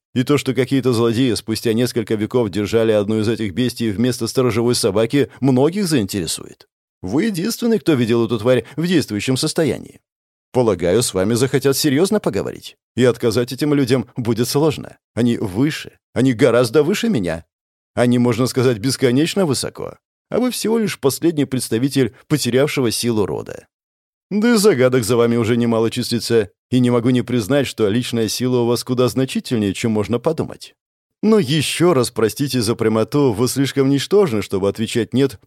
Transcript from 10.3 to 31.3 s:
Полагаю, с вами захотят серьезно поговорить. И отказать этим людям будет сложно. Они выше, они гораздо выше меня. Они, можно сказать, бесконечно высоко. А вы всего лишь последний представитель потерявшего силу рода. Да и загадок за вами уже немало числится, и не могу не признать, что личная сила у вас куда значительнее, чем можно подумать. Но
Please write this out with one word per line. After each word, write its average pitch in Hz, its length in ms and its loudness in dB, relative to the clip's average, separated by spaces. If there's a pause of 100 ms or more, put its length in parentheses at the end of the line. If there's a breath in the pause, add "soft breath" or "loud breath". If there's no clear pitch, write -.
Полагаю, 101 500 2
с - 100 -4
вами 95 220 0
захотят 135 420 0
серьезно 175 440 0
поговорить. 80 560 -6 (200)
И 120 80 2
отказать 120 480 0
этим 147 220 0
людям 131 320 2 (100)
будет 117 320 -2
сложно. - 480 -2 (180)
Они 117 220 0
выше, 120 640 -4 (160)
они 127 180 2
гораздо 120 500 4
выше 202 280 0
меня. 85 340 -4 (500)
Они, 123 240 2
можно 120 280 2
сказать, 123 320 0
бесконечно 135 640 0
высоко. 107 520 -6 (340)
А - 80 -2
вы 247 120 0
всего 220 280 -2
лишь 208 200 -4
последний 143 460 0
представитель 127 720 -2 (140 soft breath)
потерявшего 135 640 0
силу 107 360 0
рода. 53 400 -10 (640)
Да 214 240 2
и - 20 4
загадок 131 480 4
за 117 140 2
вами 117 180 4
уже 117 220 2
немало 113 320 0
числится, 117 600 -2 (200)
и 127 100 2
не 123 80 2
могу 123 220 2
не 127 100 2
признать, 120 460 0
что 107 240 0
личная 117 380 -2
сила 127 320 -2
у 120 60 0
вас 117 160 0
куда 127 260 0
значительнее, 123 640 -2
чем 117 180 -2
можно 107 260 -2
подумать. - 560 -6 (480)
Но 214 160 4